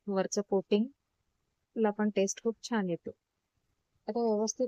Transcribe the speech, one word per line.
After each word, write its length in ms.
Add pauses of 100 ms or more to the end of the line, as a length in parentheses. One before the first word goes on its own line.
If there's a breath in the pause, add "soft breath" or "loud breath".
वरचं 340 (120)
coating 320 (920)
ला 140
पण 200
टेस्ट 340
खूप 200
छान 260
येतो. 200 (1000)
आता 260
व्यवस्थित 340